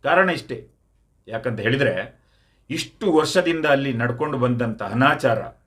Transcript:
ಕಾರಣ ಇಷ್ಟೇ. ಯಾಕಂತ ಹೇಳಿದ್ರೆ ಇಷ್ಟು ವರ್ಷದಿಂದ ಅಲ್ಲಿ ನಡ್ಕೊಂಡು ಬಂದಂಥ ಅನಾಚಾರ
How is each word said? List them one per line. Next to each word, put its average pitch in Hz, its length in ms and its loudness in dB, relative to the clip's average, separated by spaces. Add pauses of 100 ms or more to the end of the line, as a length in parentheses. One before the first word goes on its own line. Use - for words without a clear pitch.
ಕಾರಣ 180 260 2
ಇಷ್ಟೇ. 131 280 -6 (680)
ಯಾಕಂತ 113 340 -4
ಹೇಳಿದ್ರೆ 117 320 2 (760)
ಇಷ್ಟು - 420 -8
ವರ್ಷದಿಂದ 160 560 2
ಅಲ್ಲಿ 135 260 2
ನಡ್ಕೊಂಡು 120 440 -2
ಬಂದಂಥ 120 500 0
ಅನಾಚಾರ 123 540 2 (260)